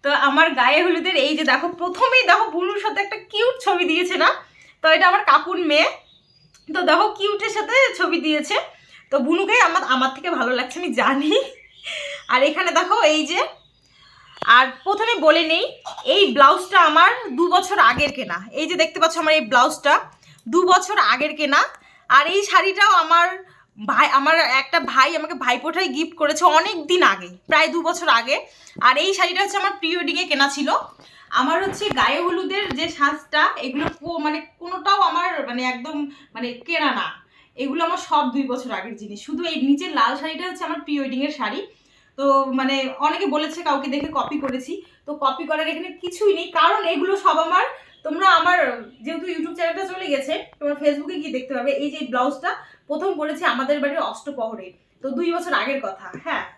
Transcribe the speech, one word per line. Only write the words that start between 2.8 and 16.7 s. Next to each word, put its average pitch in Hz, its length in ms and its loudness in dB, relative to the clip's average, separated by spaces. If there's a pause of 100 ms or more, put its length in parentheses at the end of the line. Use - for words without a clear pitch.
একটা 415 160 -6
কিউট 466 440 -2
ছবি 349 240 0
দিয়েছে 359 320 -2
না, 311 120 4 (520)
তো 320 80 2
এটা 320 180 6
আমার 403 180 2
কাকুর 311 320 2
মেয়ে। 320 460 0 (720)
তো 349 80 -2
দেখো 359 280 4
কিউটের 415 400 -2
সাথে 427 240 -4 (240)
ছবি 330 240 0
দিয়েছে, 302 340 -2 (560)
তো 285 80 2
বুনুকে 381 420 2
আমার, 330 220 2
আমার 254 320 0
থেকে 349 160 -8
ভালো 254 240 -2
লাগছে 247 240 -6
আমি 330 140 -6
জানি। 277 480 2 (880)
আর 254 160 2
এখানে 339 280 0
দেখো 359 300 2
এই 311 240 2
যে, 370 180 -2 (1000)
আর 254 220 6 (160)
প্রথমে 427 360 0
বলে 320 240 6
নেই 330 340 -2 (280)
এই 320 280 4
ব্লাউজটা 359 460 6